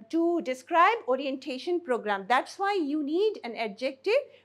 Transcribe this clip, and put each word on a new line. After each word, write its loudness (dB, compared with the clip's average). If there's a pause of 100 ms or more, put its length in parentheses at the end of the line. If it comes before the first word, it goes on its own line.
to 2
describe 2 (100)
orientation -2
program. -2
That's 0
why 0
you -2
need 0
an -8
adjective -2 (220)